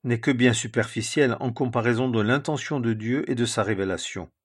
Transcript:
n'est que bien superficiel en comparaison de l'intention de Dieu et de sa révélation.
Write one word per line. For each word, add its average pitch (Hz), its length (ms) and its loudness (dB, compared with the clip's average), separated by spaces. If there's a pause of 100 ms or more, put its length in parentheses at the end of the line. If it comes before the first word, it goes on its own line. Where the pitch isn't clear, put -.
n'est 117 160 0
que 147 100 2
bien 123 220 6
superficiel 113 880 0
en 123 120 -2
comparaison 123 580 0
de 113 100 2
l'intention 143 600 0
de 117 120 0
Dieu 113 380 -2
et 131 40 0
de 117 120 0
sa 113 160 -2
révélation. 95 680 -4 (140)